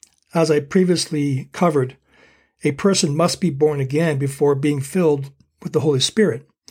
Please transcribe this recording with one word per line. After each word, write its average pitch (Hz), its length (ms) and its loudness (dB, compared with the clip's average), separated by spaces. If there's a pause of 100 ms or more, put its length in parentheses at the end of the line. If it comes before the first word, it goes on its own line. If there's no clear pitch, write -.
(340)
As 165 180 2
I 147 80 2
previously 151 920 0
covered, 143 460 0 (680)
a 147 100 0
person 185 420 0
must 165 260 0
be 180 80 0
born 147 300 0
again 143 400 0
before 143 340 0
being 143 260 -2
filled 147 520 -2 (320)
with 170 100 -8
the 151 60 0
Holy 139 200 2
Spirit. 139 480 0 (240)